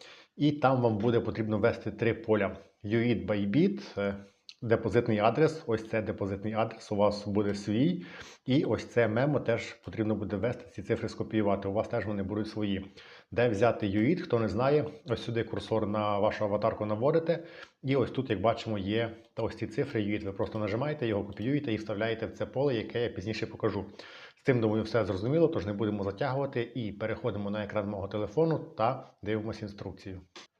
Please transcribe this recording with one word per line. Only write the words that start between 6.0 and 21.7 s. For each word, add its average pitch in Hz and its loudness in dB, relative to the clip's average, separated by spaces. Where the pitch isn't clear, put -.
депозитний 101 -2
адрес, 110 -2
у 107 0
вас 101 4
буде 101 2
свій. 113 2
І 135 4
ось 101 0
це 117 4
мемо 123 2
теж 113 -2
потрібно 107 -2
буде 101 -2
ввести, - -4
ці - -10
цифри 113 -2
скопіювати, 101 0
у 98 -2
вас 117 -2
теж 110 -2
вони 104 -2
будуть 104 -2
свої. 101 -4
Де 120 2
взяти 110 4
юіт, 113 2
хто - 2
не 110 2
знає, 135 2
ось 117 -2
сюди 117 -2
курсор 110 -2
на 107 0
вашу 104 2
аватарку 107 0
наводите. 143 2
І 135 0
ось 117 2
тут, 127 -4
як 98 0
бачимо, 110 0
є 110 -2
та 110 -4
ось 104 -4
ці 113 -4
цифри - -2
юіт. 104 -2
Ви 98 -6
просто 107 -4
нажимаєте, 120 -2
його 104 0
копіюєте 110 -2